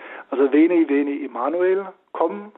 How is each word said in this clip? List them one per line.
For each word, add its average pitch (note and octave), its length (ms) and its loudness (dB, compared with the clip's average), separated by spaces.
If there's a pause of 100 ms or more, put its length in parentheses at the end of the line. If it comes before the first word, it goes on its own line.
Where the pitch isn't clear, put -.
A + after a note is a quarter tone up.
(300)
Also C3+ 220 2
Veni, D#3+ 380 4
Veni, C#3+ 340 -2
Immanuel, F3 640 -2 (240)
komm, G3+ 460 -4